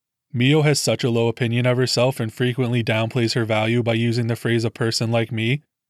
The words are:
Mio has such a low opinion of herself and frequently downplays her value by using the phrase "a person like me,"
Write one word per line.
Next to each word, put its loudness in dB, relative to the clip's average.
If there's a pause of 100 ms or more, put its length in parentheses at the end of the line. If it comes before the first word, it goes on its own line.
(320)
Mio 4
has 2
such 0
a 0
low 2
opinion -2
of 2
herself 0
and -6
frequently 0
downplays 0
her 0
value 0
by 0
using 0
the -2
phrase 0
"a -2
person -2
like 0
me," -2 (280)